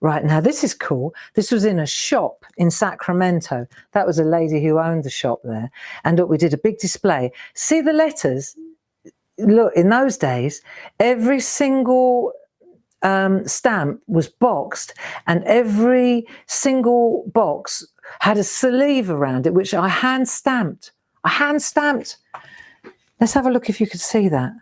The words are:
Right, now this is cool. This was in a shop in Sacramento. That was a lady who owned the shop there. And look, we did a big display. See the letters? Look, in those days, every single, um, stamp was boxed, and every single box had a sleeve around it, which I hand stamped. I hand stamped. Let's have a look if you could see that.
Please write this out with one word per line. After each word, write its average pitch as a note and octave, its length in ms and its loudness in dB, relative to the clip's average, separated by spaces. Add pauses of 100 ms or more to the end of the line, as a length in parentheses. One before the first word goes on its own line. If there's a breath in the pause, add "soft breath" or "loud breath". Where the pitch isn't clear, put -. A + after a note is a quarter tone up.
Right, D3+ 220 0
now D#3 160 2
this A#3+ 240 0
is C4 100 -2
cool. C#3 400 -6 (200 loud breath)
This - 180 -2
was G#3 140 0
in G#3 120 2
a D#3 80 0
shop - 600 -4 (100)
in E3+ 160 2
Sacramento. F3 960 -2 (240 soft breath)
That G#3 160 0
was D#3+ 100 0
a D#3+ 60 2
lady D#3 400 0
who D#3 160 2
owned E3 240 -2
the C3+ 60 -6
shop A#2+ 340 -4
there. A2+ 260 -8 (360 loud breath)
And E3+ 120 2
look, F3 120 2
we - 80 2
did D3+ 160 2
a D3+ 40 -2
big G#3+ 200 -2
display. D3 560 -2 (200 loud breath)
See - 280 0
the C#4+ 100 2
letters? D4 640 -2 (840)
Look, G#3+ 380 4
in F3 140 4
those B3 280 2
days, C3 440 -2 (400 loud breath)
every A#3+ 400 2
single, B3+ 920 2 (680)
um, F#3+ 440 0
stamp F#3+ 600 -2
was E3 220 0
boxed, - 640 -2 (340 loud breath)
and E3+ 160 0
every A#3+ 840 2 (200 loud breath)
single A#3+ 840 2
box D#3+ 520 -2 (340 loud breath)
had G#3 180 2
a G#3 60 2
sleeve C4 680 0
around C3+ 380 0
it, E3+ 60 0
which F#3+ 200 0
I F#3 160 0
hand B3+ 400 -2
stamped. - 640 -4 (340)
I - 40 0
hand D4 320 0
stamped. D4 560 -2 (1000 loud breath)
Let's A#3 140 2
have C4+ 120 2
a B3+ 60 2
look B3 180 -2
if G#3 120 -2
you G#3+ 60 0
could F3+ 120 -8
see G3+ 300 0
that. C#3 320 -2